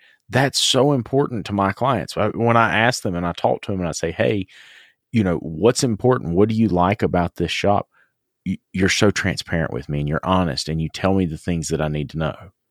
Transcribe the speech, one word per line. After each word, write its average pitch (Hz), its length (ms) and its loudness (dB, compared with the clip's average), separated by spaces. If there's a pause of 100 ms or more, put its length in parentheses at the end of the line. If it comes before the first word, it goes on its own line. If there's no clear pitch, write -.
(280)
That's 127 300 0
so 135 340 2
important 123 540 -2
to 101 60 -6
my 98 200 0
clients. 120 440 -2
I, 101 140 0
when 117 260 2
I 104 200 4
ask 113 280 2
them 95 100 -2
and 87 100 -2
I 87 80 -2
talk - 300 0
to - 80 -8
them 98 100 -2
and 85 80 -2
I 71 40 -4
say, 85 180 -4
"Hey, 110 380 0 (640)
you 113 100 4
know, 87 140 2
what's 82 480 0
important? 120 500 0
What 107 140 6
do 110 80 -2
you 113 120 4
like 90 340 2
about 87 340 0
this 85 160 -4
shop?" 98 360 0 (560)
Y-, 95 140 -4 (140)
you're 95 160 2
so 104 240 2
transparent - 600 -4
with - 160 -8
me 73 120 -2
and 73 80 -4
you're 78 160 -2
honest 87 440 0
and 80 140 -2
you 78 60 -4
tell 95 260 0
me 95 120 2
the 78 120 -6
things 82 300 -4
that 78 120 -2
I 78 80 0
need 76 220 -4
to 78 80 -8
know. 78 180 -4 (340)